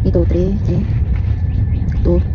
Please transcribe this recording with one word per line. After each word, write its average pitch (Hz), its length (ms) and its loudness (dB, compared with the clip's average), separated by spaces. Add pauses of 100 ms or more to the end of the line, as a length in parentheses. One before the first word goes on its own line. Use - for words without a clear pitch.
ito, 180 240 2
three, 175 240 0 (160)
three, - 160 0 (1200)
two. 175 160 2 (140)